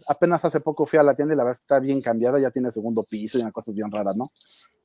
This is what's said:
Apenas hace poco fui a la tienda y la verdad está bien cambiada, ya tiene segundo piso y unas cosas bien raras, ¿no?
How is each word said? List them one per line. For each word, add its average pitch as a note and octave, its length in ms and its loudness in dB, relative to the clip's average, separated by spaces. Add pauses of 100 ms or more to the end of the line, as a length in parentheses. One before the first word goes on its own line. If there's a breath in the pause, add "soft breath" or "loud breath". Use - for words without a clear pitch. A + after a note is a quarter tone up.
Apenas E3+ 360 2
hace D#3 160 0
poco D3+ 260 -2
fui D#3+ 120 4
a D3+ 40 8
la C#3+ 120 6
tienda D3 200 -2
y - 20 2
la C3 80 0
verdad B2 160 -2
está C#3 200 2
bien C3+ 200 0
cambiada, A#2+ 380 0
ya C3+ 120 2
tiene B2 220 -4
segundo A2 300 -2
piso G#2+ 360 -6
y B2 40 0
unas A2 100 -8
cosas A2 220 -10
bien G#2 160 -6
raras, G2+ 260 -2
¿no? B2+ 140 -4 (540 soft breath)